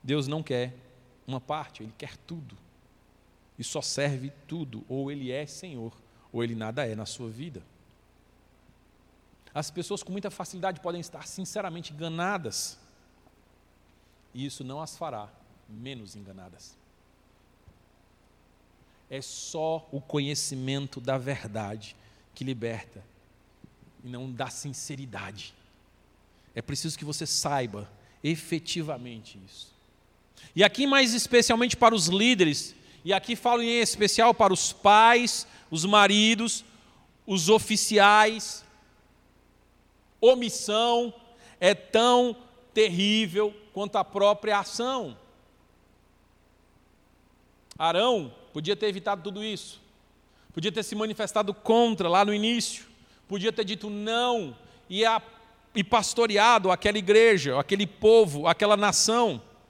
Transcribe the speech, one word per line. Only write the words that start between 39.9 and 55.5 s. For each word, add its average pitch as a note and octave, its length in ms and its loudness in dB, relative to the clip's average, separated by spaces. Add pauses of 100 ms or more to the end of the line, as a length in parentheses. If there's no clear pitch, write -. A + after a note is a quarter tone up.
omissão A#3+ 920 2 (460)
é F#3+ 140 6
tão B3 600 2 (380)
terrível G#3 840 0 (160)
quanto G3+ 260 -6
a F#3+ 60 0
própria G3+ 560 2
ação. A#3 580 -6 (2500)
Arão E3+ 560 0 (180)
podia E3 240 -4
ter G#3+ 120 -4
evitado F#3+ 340 -4
tudo G3+ 220 -10
isso, - 360 -10 (760)
podia E3+ 180 -4
ter G#3 120 -6
se - 120 -10
manifestado G#3 580 -4
contra A3 560 2
lá G3 160 6
no G#3 80 0
início, A3 520 -2 (420)
podia G3+ 260 -4
ter A3+ 100 -4
dito G3+ 260 -8
não G#3+ 680 -4 (320)
e, G3+ 160 0
a, A3 160 2 (520)